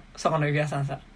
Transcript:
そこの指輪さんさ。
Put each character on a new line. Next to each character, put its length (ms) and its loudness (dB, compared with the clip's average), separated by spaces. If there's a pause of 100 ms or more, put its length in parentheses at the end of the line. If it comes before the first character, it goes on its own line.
(160)
そ 140 0
こ 80 2
の 80 4
指 140 2
輪 80 0
さ 120 -4
ん 60 -2
さ。 140 -6 (160)